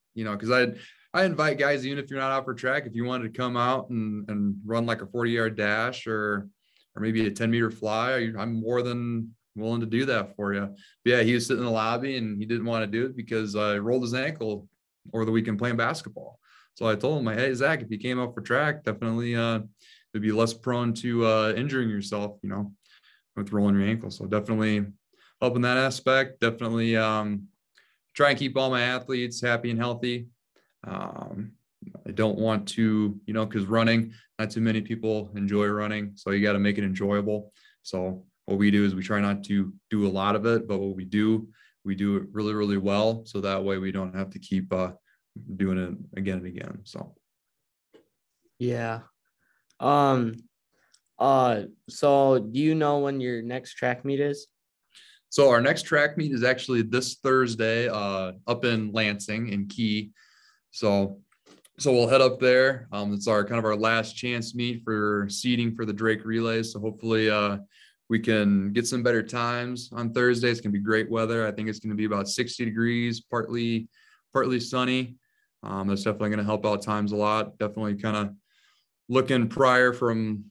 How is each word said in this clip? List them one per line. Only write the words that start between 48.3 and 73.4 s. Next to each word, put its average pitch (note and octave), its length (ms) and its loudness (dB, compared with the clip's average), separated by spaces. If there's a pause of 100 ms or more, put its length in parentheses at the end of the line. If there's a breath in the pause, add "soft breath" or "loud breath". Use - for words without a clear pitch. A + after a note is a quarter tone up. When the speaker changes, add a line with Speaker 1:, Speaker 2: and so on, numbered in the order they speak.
Speaker 2:
Yeah. A#2+ 420 -4 (800)
Um, C3 560 4 (840)
uh, B2 440 4 (260)
so C#3 500 6
do A2 200 -4
you D#3 140 4
know D3 260 2
when C#3 200 -2
your B2 220 -4
next B2 320 -8
track B2 320 -2
meet C#3 140 -2
is? C#3+ 280 -4 (800 soft breath)
Speaker 1:
So C#3 200 8
our A#2 100 8
next D3 220 4
track D3 340 2
meet D3+ 160 0
is A#2+ 120 0
actually B2+ 400 2
this B2 320 -2
Thursday, A#2 760 2
uh, F#2+ 440 -4 (140)
up A#2+ 160 -2
in A2 300 0
Lansing G#2+ 560 -2
in G2+ 180 -2
Key. G#2+ 440 -2 (600 soft breath)
So, G2+ 500 0 (580)
so C#3 120 2
we'll A#2 160 6
head C3 140 6
up B2+ 180 4
there. B2+ 520 4
Um, G2+ 220 -4
it's G2+ 140 -2
our, G#2 160 4
kind A2+ 160 0
of A2 60 -2
our G#2+ 100 2
last A2+ 380 2
chance A#2+ 420 -6
meet A#2+ 280 -4
for G#2 460 0
seeding A#2 460 0
for A#2 100 -4
the G#2 80 -4
Drake A2 300 0
Relay. A2+ 400 -2
So A2+ 160 -8
hopefully, A2 500 0
uh, G#2 280 2 (500 soft breath)
we A2+ 120 2
can G2+ 520 4
get A#2 160 0
some B2 160 -2
better A#2 200 2
times A#2+ 680 -4
on A#2 220 -4
Thursday. B2 360 4
It's A#2 120 -2
gonna G2+ 100 -2
be G2+ 80 0
great A2 300 0
weather. A2+ 360 0
I G#2+ 60 -2
think G#2+ 160 -6
it's G#2+ 120 -6
gonna G#2+ 160 -6
be G#2+ 100 0
about G2+ 240 0
sixty B2 340 -4
degrees, A#2 560 0
partly, A#2 680 -4 (420 soft breath)